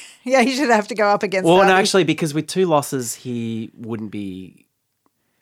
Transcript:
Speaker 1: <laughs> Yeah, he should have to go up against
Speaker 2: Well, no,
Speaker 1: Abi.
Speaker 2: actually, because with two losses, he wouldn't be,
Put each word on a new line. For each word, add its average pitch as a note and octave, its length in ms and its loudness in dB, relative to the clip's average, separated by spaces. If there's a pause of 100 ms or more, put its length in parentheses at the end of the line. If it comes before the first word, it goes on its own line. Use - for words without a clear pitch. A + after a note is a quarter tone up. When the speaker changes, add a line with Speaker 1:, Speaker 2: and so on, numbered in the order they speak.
(120)
Speaker 1:
<laughs> - 120 -20
Yeah, B3+ 180 2
he C4 120 0
should B3 160 0
have G#3+ 180 2
to B3 60 -8
go G#3 140 0
up G3+ 140 0
against F#3 240 -2
Speaker 2:
Well, E3+ 120 6
no, G3 60 8
Speaker 1:
Abi. F#3+ 80 6
Speaker 2:
actually, F#3+ 320 2
because D#3 300 -2
with D#3 120 -4
two F#3 200 -2
losses, C#3 480 -2
he A2+ 600 -8
wouldn't A2 360 -10
be, F#2+ 540 -12 (760)